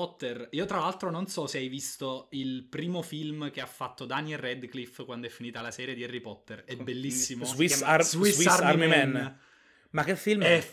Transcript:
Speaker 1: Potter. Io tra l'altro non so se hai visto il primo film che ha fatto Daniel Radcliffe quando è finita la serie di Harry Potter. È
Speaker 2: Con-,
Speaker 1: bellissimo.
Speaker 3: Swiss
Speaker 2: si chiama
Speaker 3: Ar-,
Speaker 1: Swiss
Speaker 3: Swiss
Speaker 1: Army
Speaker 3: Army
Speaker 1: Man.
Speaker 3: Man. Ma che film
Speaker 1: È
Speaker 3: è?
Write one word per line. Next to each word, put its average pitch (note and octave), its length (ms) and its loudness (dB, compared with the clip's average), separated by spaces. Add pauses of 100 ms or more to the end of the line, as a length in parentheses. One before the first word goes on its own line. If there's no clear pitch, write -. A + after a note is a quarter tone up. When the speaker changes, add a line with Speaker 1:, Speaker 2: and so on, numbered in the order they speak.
Speaker 1:
Potter. A#2+ 460 -10
Io D#3 120 -2
tra F#3 140 -2
l'altro F#3 320 -2
non F3+ 160 -4
so D#3+ 180 -4
se C#3 140 -4
hai C3 80 -4
visto C3 640 -8
il C3 320 -4
primo E3+ 400 -6
film D3+ 480 -8
che C#3 100 -10
ha B2 60 -8
fatto - 380 -10
Daniel D3 340 -4
Radcliffe B2+ 680 -8
quando A#2+ 220 -10
è - 20 -8
finita A#2+ 320 -12
la A#2 80 -8
serie B2+ 240 -8
di A#2+ 100 -8
Harry A#2+ 180 -8
Potter. A2 420 -14
È B2+ 120 -12
Speaker 2:
Con-, B2+ 100 -10
Speaker 1:
bellissimo. C3 600 -4
Speaker 3:
Swiss C3 280 2
Speaker 2:
si - 40 2
chiama C#3+ 160 4
Speaker 3:
Ar-, D#3+ 100 8
Speaker 1:
Swiss F3+ 300 4
Speaker 3:
Swiss F3 140 4
Speaker 1:
Army D#3+ 380 6
Speaker 3:
Army - 20 6 (100)
Speaker 1:
Man. C3+ 140 6
Speaker 3:
Man. C3 260 -2 (540)
Ma D3+ 120 0
che F3+ 120 2
film G#3 260 2
Speaker 1:
È E3+ 160 8
Speaker 3:
è? D#3 160 2